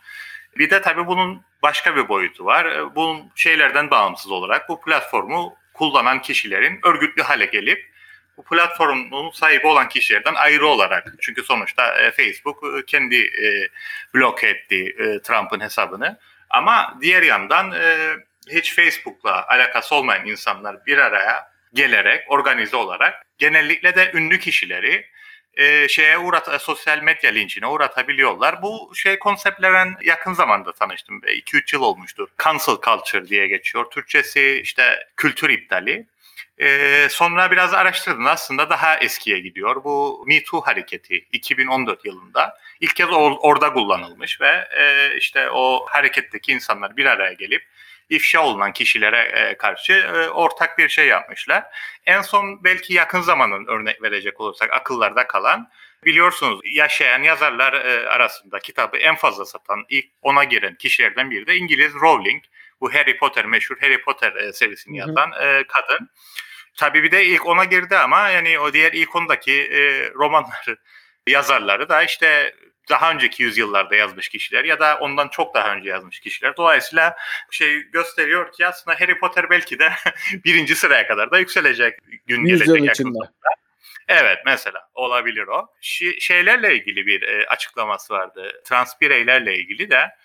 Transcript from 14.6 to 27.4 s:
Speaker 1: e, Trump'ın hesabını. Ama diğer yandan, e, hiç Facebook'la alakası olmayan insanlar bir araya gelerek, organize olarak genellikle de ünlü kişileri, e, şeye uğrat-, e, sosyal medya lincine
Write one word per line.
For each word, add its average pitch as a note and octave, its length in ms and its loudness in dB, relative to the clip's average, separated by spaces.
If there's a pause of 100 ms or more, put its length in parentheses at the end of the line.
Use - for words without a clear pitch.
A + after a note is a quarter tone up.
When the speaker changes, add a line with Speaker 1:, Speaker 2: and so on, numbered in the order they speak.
Speaker 1:
e, G#2+ 240 -4
Trump'ın G#2+ 380 -2
hesabını. G#2+ 580 -6 (320)
Ama E3 500 0
diğer F3 220 2
yandan, D#3 500 2
e, D#3+ 440 0 (340)
hiç E3 240 -2
Facebook'la - 760 -2
alakası B2 460 0
olmayan A2 320 0
insanlar G2+ 600 -8
bir C#3 120 2
araya A2 520 0 (240)
gelerek, A#2+ 560 2
organize B2+ 460 -2
olarak G#2+ 500 -2 (120)
genellikle D#3 580 2
de F#3 180 4
ünlü E3 240 0
kişileri, - 680 -2 (500)
e, D3 320 4
şeye D#3 300 4
uğrat-, E3+ 360 -2
e, C#3 40 0
sosyal D3+ 440 -2
medya D#3 280 2
lincine G#2 360 -2